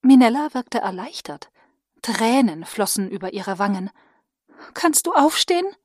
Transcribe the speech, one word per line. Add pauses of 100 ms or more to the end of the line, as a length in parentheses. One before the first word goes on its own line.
Minella
wirkte
erleichtert. (520)
Tränen
flossen
über
ihre
Wangen. (840)
„Kannst
du
aufstehen?“ (200)